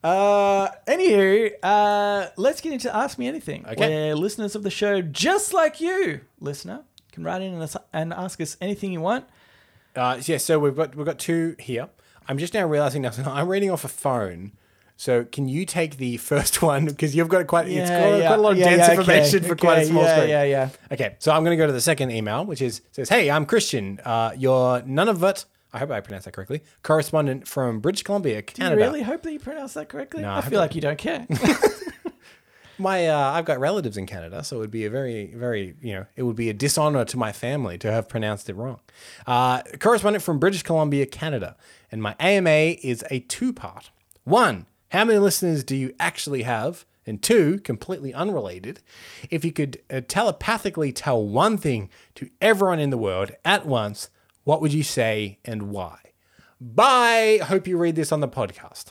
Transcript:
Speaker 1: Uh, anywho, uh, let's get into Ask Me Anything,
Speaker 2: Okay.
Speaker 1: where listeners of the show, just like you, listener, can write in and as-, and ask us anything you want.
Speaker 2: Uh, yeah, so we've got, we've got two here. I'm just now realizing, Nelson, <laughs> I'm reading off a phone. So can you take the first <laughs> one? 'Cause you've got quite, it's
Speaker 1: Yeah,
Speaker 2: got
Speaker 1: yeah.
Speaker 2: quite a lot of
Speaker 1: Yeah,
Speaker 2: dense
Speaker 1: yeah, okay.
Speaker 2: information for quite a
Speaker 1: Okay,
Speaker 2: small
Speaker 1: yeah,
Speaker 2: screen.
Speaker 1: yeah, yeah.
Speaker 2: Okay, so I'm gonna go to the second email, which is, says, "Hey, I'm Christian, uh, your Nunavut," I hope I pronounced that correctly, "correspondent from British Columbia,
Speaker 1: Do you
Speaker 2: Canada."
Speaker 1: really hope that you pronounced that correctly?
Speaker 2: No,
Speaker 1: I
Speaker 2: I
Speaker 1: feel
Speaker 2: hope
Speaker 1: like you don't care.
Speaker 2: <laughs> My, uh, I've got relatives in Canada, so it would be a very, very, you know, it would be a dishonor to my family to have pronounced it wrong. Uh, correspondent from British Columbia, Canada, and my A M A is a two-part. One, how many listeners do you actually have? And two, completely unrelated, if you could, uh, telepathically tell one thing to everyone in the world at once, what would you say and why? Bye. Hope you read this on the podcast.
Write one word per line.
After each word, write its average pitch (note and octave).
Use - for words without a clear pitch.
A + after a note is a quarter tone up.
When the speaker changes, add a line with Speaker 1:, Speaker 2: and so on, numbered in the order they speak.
Speaker 1:
Uh, G3+
anywho, G#3+
uh, G3+
let's C4
get D#4+
into A#3
Ask C4+
Me B3
Anything, C4+
Speaker 2:
Okay. A2+
Speaker 1:
where D3+
listeners G#3
of G#3
the G3+
show, G3+
just D#4+
like D#4+
you, E4+
listener, F3
can E3
write F3
in F#3+
and E3
as-, D#3
and E3
ask F#3
us D#3
anything G3
you E3
want. A3+
Speaker 2:
Uh, B2+
yeah, D#3
so D#3
we've C#3+
got, C#3+
we've D3
got D#3
two E3
here. B2
I'm C3+
just E3
now G3
realizing, D3
Nelson, B2
<laughs> -
I'm D3
reading G3
off E3+
a -
phone. G2+
So A#2+
can C3+
you D#3
take E3
the B2
first -
<laughs> D#3+
one? C#3+
'Cause D3
you've E3
got F3+
quite, E3+
it's D#3+
Speaker 1:
Yeah, F#3+
Speaker 2:
got G3+
Speaker 1:
yeah. E3
Speaker 2:
quite G#3+
a G#3
lot G#3+
of F#3
Speaker 1:
Yeah, F3+
Speaker 2:
dense -
Speaker 1:
yeah, E3+
okay. F3
Speaker 2:
information E3
for E3+
quite E3
a -
Speaker 1:
Okay, D#3
Speaker 2:
small D#3+
Speaker 1:
yeah, E3
Speaker 2:
screen. D3+
Speaker 1:
yeah, D3
yeah. C3+
Speaker 2:
Okay, A#2+
so D#3
I'm D#3
gonna E3+
go D#3+
to C#3+
the B2
second C3+
email, A2+
which D#3
is, A#2+
says, C3
"Hey, F#3+
I'm D3
Christian, A2+
uh, A2+
your B2+
Nunavut," F#3
I A2+
hope C#3+
I A2+
pronounced G2
that F#2
correctly, B2+
"correspondent D3+
from A#2+
British F3
Columbia, F#3
Speaker 1:
Do -
you F#3
Speaker 2:
Canada." G#3+
Speaker 1:
really C#4+
hope D4
that E4
you D4
pronounced C#4
that B3+
correctly? -
Speaker 2:
No, -
Speaker 1:
I -
Speaker 2:
I -
Speaker 1:
feel F3
Speaker 2:
hope D#3+
Speaker 1:
like -
you D#3
don't D3
care. D#4+
Speaker 2:
<laughs> -
My, F#3+
uh, D3+
I've E3
got C#3+
relatives D3
in F#2+
Canada, F2
so -
it -
would G#2+
be A2
a G#2
very, A#2
very, A2+
you A2+
know, F#2+
it C3
would A#2
be A2+
a -
dishonor C#3+
to -
my A2+
family A#2
to A2
have A2
pronounced G#2+
it F#2+
wrong. A#2+
Uh, B2+
correspondent G#3
from D#3
British F#3+
Columbia, D3
Canada, C#3
and A2
my G#2
A F#3+
M F#3
A D#3
is B2
a B2+
two-part. -
One, D#3
how G3+
many A3
listeners E3+
do C3+
you C3
actually D3
have? B2
And G#2+
two, G3
completely C#3
unrelated, B2
if D#3+
you E3
could, C#3+
uh, C3+
telepathically F#3+
tell B2
one D#3
thing A#2
to -
everyone F#3+
in C#3+
the B2+
world G2
at F#3
once, G#2+
what D3+
would D#3
you D#3
say G#2+
and G#2
why? F#2
Bye. A3+
Hope F#3
you F3+
read E3+
this D#3
on D3+
the C3+
podcast. -